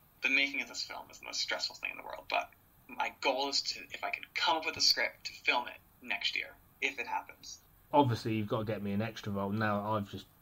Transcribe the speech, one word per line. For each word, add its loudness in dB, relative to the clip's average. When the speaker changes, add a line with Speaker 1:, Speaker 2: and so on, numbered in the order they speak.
Speaker 1:
The 2
making 2
of -8
this -8
film -10
is -18
the -20
most -4
stressful -2
thing -4
in -10
the -12
world, -10
but 0
my -4
goal 2
is 2
to, -4
if -6
I -2
can -4
come 4
up -2
with -2
a -4
script, 4
to -8
film 2
it -14
next -2
year, -4
if 0
it -4
happens. -8
Speaker 2:
Obviously, 6
you've 0
got 0
to 0
get -2
me 0
an 2
extra -4
role. 0
Now 2
I've 0
just -10